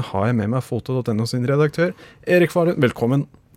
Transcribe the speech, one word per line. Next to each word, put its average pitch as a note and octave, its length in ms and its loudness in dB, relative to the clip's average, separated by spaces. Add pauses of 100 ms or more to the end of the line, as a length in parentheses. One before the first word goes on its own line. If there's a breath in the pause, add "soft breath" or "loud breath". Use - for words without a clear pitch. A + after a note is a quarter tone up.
(140)
har G2 160 0
jeg B2 80 0
med G#2+ 160 0
meg B2+ 100 -2
foto B2 320 -6
dot B2 160 -4
N A2 140 -2
O - 20 -6
sin B2 220 -4
redaktør, D3+ 420 0 (320 loud breath)
Erik F3 320 2
Falun. E3+ 240 2
Velkommen. C3 460 2 (320)